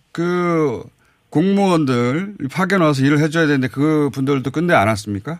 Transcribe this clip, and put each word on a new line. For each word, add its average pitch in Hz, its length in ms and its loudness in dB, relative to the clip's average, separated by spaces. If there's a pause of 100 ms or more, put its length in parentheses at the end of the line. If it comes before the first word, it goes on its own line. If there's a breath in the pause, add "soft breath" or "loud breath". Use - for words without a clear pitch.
(120)
그 170 720 -2 (480)
공무원들 165 1040 0 (180)
파견 185 280 0
와서 147 220 2
일을 143 160 4
해줘야 160 280 2
되는데 135 220 0
그 147 440 0
분들도 135 380 -2
끝내 170 220 0
안 107 160 4
왔습니까? 104 500 -6